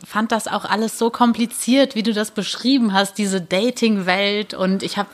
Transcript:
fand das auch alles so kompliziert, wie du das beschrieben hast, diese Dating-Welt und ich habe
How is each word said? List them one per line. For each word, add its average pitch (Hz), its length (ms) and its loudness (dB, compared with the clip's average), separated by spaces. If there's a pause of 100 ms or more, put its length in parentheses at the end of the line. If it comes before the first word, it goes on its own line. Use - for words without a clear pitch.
fand 220 240 -2
das 220 160 -2
auch - 200 -4
alles 214 320 -2
so 226 100 2
kompliziert, 240 840 2
wie 220 80 -2
du 226 100 0
das 214 200 -2
beschrieben 233 600 0
hast, 196 240 0
diese 190 240 0
Dating-Welt 202 1120 0
und 190 300 0
ich 185 160 -6
habe 202 160 -4